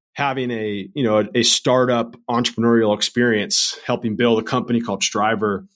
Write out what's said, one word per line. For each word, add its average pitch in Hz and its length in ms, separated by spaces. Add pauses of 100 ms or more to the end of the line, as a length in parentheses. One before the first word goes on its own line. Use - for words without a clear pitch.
(120)
having 131 400
a, 104 420
you 143 80
know, 107 160
a, 104 60 (100)
a 120 80
startup 123 760 (140)
entrepreneurial 117 640
experience, 107 880
helping 117 320
build 117 220
a 113 40
company 120 380
called 101 220
Striver 104 720